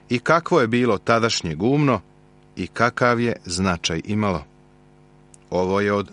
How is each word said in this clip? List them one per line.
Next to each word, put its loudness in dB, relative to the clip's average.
i -2
kakvo 2
je 2
bilo 2
tadašnje 0
gumno 0
i -6
kakav 0
je -2
značaj -2
imalo. -2
Ovo 0
je 0
od -2